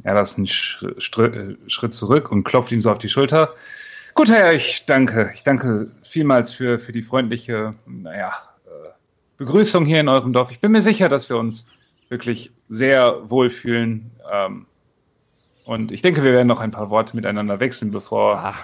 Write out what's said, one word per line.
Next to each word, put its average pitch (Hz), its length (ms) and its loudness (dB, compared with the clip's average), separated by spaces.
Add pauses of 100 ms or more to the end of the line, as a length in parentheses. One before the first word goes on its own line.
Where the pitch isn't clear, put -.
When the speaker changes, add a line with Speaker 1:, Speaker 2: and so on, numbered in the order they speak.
Speaker 1:
er 98 100 -2
das 104 220 0
einen 98 100 -2
Sch-, - 540 -8
Str-, - 340 -2
äh, 101 220 -12 (100)
Schritt - 280 -6
zurück 127 360 0
und 101 140 0
klopft - 280 0
ihm 117 80 0
so 113 120 2
auf 101 60 -6
die 107 100 -8
Schulter. 151 460 0 (600)
„Gut, 269 160 4
Herr, 202 240 6
ich - 320 -4
danke, 117 480 2
ich - 80 -20
danke 117 480 0 (180)
vielmals 139 440 0
für, 123 260 -2
für 120 140 -16
die 117 100 -6
freundliche, 113 720 -4 (120)
naja, 92 460 -12 (340)
äh, 90 40 -20 (680)
Begrüßung 170 480 2
hier 156 140 4
in 147 80 2
eurem 131 240 2
Dorf. 123 180 0
Ich 123 100 -20
bin 208 120 2
mir 220 100 6
sicher, 202 260 2
dass 139 200 0
wir 123 100 -2
uns 113 280 -6 (440)
wirklich 120 420 -8 (160)
sehr 123 640 2
wohlfühlen. 117 800 0 (200)
Ähm, 98 360 -4 (1000)
und 110 280 -6
ich 104 100 -12
denke, 160 200 2
wir 135 100 6
werden 123 160 6
noch 120 120 2
ein 110 100 -6
paar 107 200 -10
Worte 110 260 -2
miteinander 104 440 -4
wechseln, 117 300 -6
bevor, 104 480 0
Speaker 2:
Ah, 98 260 -8